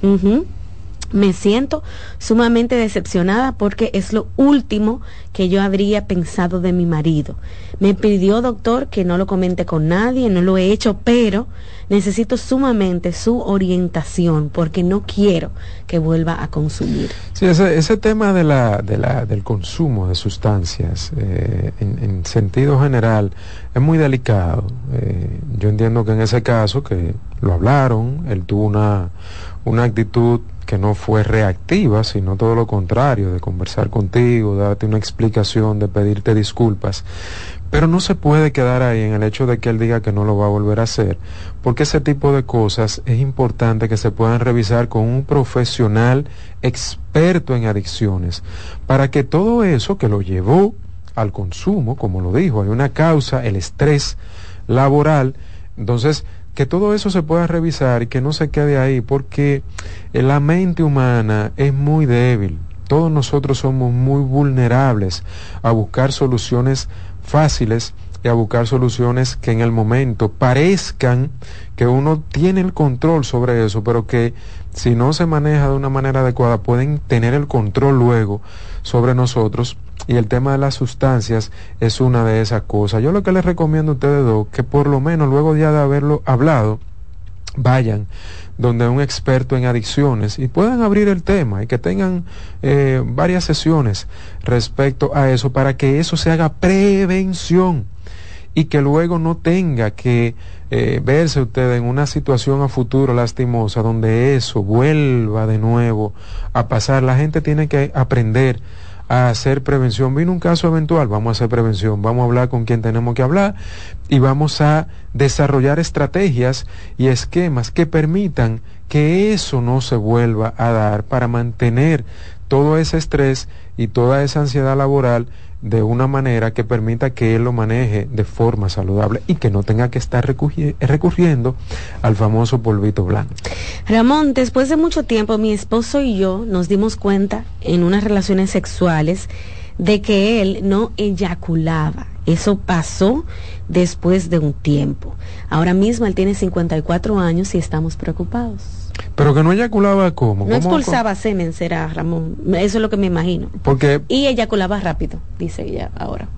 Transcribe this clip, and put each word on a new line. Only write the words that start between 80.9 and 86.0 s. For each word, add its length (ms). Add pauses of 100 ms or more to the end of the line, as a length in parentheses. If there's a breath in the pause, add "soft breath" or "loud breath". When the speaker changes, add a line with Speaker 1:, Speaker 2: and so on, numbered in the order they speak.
Speaker 2:
es 220
una 240
de 160
esas 220
cosas. 400
Yo 80
lo 120
que 80
les 140
recomiendo 460
a 40
ustedes 300
dos, 260
que 120
por 240
lo 120
menos 300
luego 260
ya 160
de 80
haberlo 460